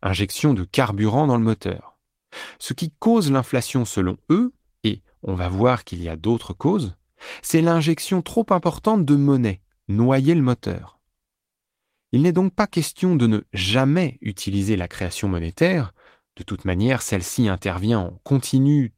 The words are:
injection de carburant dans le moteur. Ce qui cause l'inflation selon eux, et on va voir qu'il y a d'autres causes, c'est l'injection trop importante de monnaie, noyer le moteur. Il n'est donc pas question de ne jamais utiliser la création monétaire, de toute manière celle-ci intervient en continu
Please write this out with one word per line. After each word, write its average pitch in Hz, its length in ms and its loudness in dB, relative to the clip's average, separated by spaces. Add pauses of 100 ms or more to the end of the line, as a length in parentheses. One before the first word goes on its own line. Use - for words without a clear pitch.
injection 95 500 0
de 92 100 -2
carburant 107 640 0
dans 127 120 2
le 113 60 2
moteur. 101 540 -4 (640)
Ce - 140 -8
qui 160 260 -6
cause 220 320 2
l'inflation 127 520 0
selon 95 340 -2 (120)
eux, 233 240 2 (300)
et 104 180 -2 (220)
on 95 100 -4
va 90 160 -2
voir 113 340 0
qu'il 87 200 -10
y 85 60 -6
a 82 60 -8
d'autres 101 380 -2
causes, 151 420 -2 (460)
c'est 160 200 2
l'injection 165 600 0
trop - 300 -2
importante 185 540 0
de 143 100 4
monnaie, 131 460 2 (260)
noyer 131 480 2
le 147 80 2
moteur. - 560 -4 (1120)
Il 123 100 4
n'est 175 100 4
donc 185 220 2
pas 214 140 0
question 175 480 0
de 123 100 4
ne 107 160 2 (100)
jamais 131 720 0
utiliser 101 560 -2
la 90 100 -4
création - 400 -6
monétaire, 95 640 -2 (420)
de - 80 -14
toute - 220 -10
manière 107 360 0
celle-ci 107 460 -2
intervient 98 520 -2
en 87 240 -8
continu 135 760 2